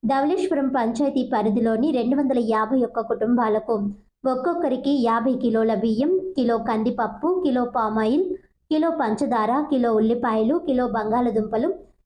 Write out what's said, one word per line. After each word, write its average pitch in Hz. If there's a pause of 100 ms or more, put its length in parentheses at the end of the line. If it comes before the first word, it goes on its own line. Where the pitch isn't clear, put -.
ధవళేశ్వరం 294
పంచాయతీ 240
పరిధిలోని 226
రెండు 247
వందల 269
యాభై 220
ఒక్క 233
కుటుంబాలకు 220 (420)
ఒక్కొక్కరికి 269
యాభై 226
కిలోల 226
బియ్యం, 226
కిలో 240
కందిపప్పు, 240
కిలో 247
పామాయిల్, 233 (360)
కిలో 311
పంచదార, 240
కిలో 240
ఉల్లిపాయలు, 220
కిలో 247
బంగాళదుంపలు 220 (320)